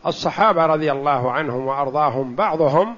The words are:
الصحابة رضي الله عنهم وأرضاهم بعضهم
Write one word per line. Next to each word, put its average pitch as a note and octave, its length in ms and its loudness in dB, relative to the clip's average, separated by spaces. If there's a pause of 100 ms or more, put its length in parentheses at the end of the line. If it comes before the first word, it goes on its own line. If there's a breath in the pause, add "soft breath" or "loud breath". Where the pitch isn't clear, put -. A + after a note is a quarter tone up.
الصحابة E3+ 600 2
رضي D#3 260 2
الله C3+ 400 0
عنهم C3 360 -4
وأرضاهم C3+ 680 -2
بعضهم E3 640 0